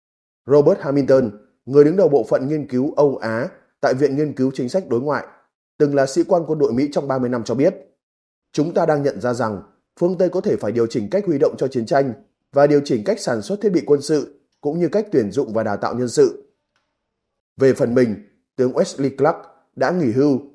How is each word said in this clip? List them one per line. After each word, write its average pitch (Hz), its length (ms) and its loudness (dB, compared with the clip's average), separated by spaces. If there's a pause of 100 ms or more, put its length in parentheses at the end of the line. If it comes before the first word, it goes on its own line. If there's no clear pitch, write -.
(460)
Robert 147 340 4
Hamilton, 135 500 2 (360)
người 143 180 8
đứng 160 120 2
đầu 185 120 4
bộ 139 200 2
phận 131 200 0
nghiên 151 200 -6
cứu 127 280 -2
Âu 139 200 2
Á 113 320 -4 (320)
tại 135 140 2
Viện 135 220 0
Nghiên 147 180 -4
cứu 131 200 0
Chính 123 140 -6
sách - 200 -4
Đối 117 120 -2
ngoại, 139 260 -4 (520)
từng 147 160 2
là 135 120 2
sĩ 170 180 0
quan 175 220 2
quân 156 120 -4
đội 131 140 0
Mỹ 135 200 0
trong 147 160 -4
ba 135 100 -2
mươi 123 120 -2
năm 120 140 -4
cho 117 100 -4
biết, 170 200 2 (800)
"Chúng 160 220 -2
ta 180 120 0
đang 151 160 0
nhận 127 180 -4
ra 123 140 -2
rằng 110 280 -6 (380)
phương 175 180 -2
Tây 180 100 2
có 180 120 -4
thể 165 160 -2
phải 107 160 -4
điều 117 140 0
chỉnh 110 240 -4
cách 202 160 -2
huy 156 120 0
động 143 200 2
cho 135 100 -2
chiến 117 180 -6
tranh 139 260 0 (400)
và 143 140 4
điều 147 180 4
chỉnh 117 200 -2
cách 214 160 -2
sản 117 220 -4
xuất 202 180 -6
thiết 220 100 2
bị 160 160 0
quân 143 160 2
sự, 143 380 -4 (200)
cũng 147 180 -4
như 175 100 0
cách 208 240 -2
tuyển 110 180 0
dụng 113 220 -4
và 110 100 -2
đào 104 140 -4
tạo 95 180 -4
nhân 123 140 -4
sự." - 460 0 (1000)
Về 131 180 4
phần 123 200 0
mình, 123 200 2 (420)
tướng 127 160 0
Wesley 139 440 -2
Clark 147 200 2 (400)
đã 127 140 0
nghỉ 165 220 0
hưu, 139 280 2 (140)